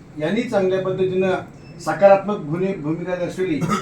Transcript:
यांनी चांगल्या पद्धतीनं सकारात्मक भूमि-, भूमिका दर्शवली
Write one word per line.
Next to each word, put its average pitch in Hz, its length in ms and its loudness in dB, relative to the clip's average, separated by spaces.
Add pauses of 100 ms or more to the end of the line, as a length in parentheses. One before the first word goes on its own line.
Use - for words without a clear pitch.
(180)
यांनी 185 240 0
चांगल्या 190 400 0
पद्धतीनं 185 480 0 (500)
सकारात्मक 196 560 4
भूमि-, 170 460 -4
भूमिका 170 320 -4
दर्शवली 175 460 -2 (200)